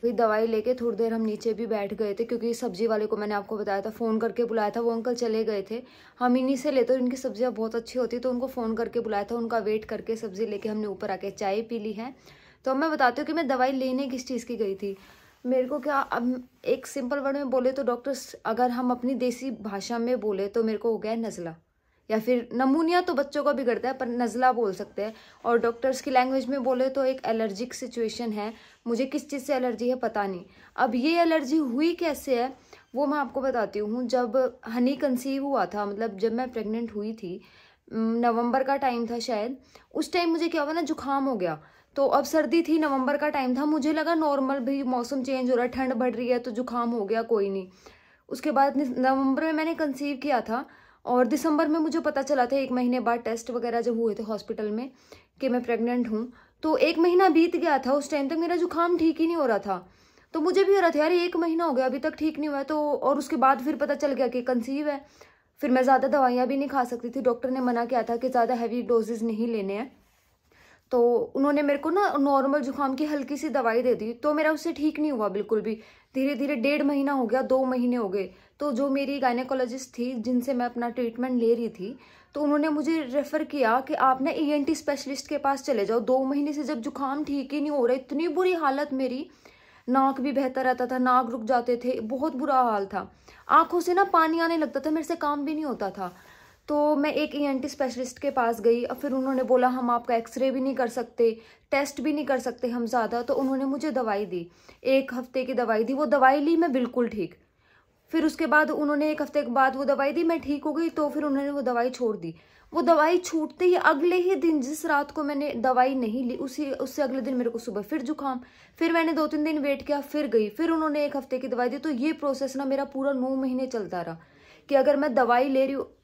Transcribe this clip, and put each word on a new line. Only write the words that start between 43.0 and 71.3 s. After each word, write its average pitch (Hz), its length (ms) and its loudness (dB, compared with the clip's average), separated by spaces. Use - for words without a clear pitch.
का 302 120 0
टाइम 262 280 -2
था, 285 80 0
मुझे 302 280 2
लगा 320 220 0
नॉर्मल 277 440 0
भी, 277 240 -2
मौसम 247 400 -2
चेंज 254 260 -2
हो 262 60 2
रहा 240 100 2
है, 247 60 -4
ठंड 254 220 -2
बढ़ 240 220 0
रही 240 120 -4
है 240 120 2
तो 247 120 -8
जुकाम 240 380 -4
हो 226 160 -2
गया, 220 160 -2
कोई 214 280 0
नहीं। 190 180 -6
उसके 277 220 -4
बाद 277 260 4
नि-, 262 200 -2
नवंबर 269 460 2
में 320 80 0
मैंने 311 220 0
कंसीव 285 440 -4
किया 262 240 0
था 233 240 -4
और 247 220 4
दिसंबर 311 400 2
में 320 120 2
मुझे 311 200 0
पता 294 220 -2
चला 269 240 2
था, 254 100 -2
एक 262 160 0
महीने 247 280 2
बाद 233 200 0
टेस्ट 233 320 -6
वगैरह 233 300 -2
जब 226 180 0
हुए 220 160 0
थे 226 80 -8
हॉस्पिटल 214 480 -6
में 247 200 -6
कि 269 80 0
मैं 247 140 0
प्रेग्नेंट 240 460 0
हूँ, 220 240 -4
तो 311 160 2
एक 330 200 4
महीना 359 320 6
बीत 330 260 4
गया 294 220 2
था। 262 160 0
उस 285 180 0
टाइम 277 180 0
तक 330 60 -2
मेरा 330 200 0
जुकाम 349 420 2
ठीक 320 220 2
ही 320 80 2
नहीं 339 100 0
हो 294 80 2
रहा 220 140 2
था। 190 300 -6
तो 330 80 0
मुझे 370 220 4
भी 392 120 6
हो 392 40 6
रहा 349 100 6
था, 294 100 2
"यार, 311 120 4
एक 349 240 2
महीना 330 280 0
हो 311 100 2
गया, 254 120 2
अभी 262 140 -2
तक 302 160 -2
ठीक 302 240 -2
नहीं 302 100 -2
हुआ 285 80 -2
है।" 277 60 -2
तो, 302 280 0
और 285 260 2
उसके 285 180 -4
बाद 262 240 4
फिर 285 160 -2
पता 294 200 -2
चल 277 180 0
गया 247 140 0
कि 247 140 -2
कंसीव 262 480 -2
है। 285 160 -6
फिर 254 120 0
मैं 254 100 6
ज़्यादा 262 260 4
दवाइयाँ 254 400 4
भी 277 100 0
नहीं 277 120 -2
खा 269 140 0
सकती 240 260 -6
थी, 262 120 -6
डॉक्टर 247 280 0
ने 262 100 -2
मना 240 260 0
किया 233 180 0
था 233 140 -2
कि 247 120 -2
ज़्यादा 247 240 2
हैवी 233 280 -2
डोजेज 226 420 2
नहीं 226 240 0
लेने 196 260 -2
हैं। 240 340 -10
तो 240 260 4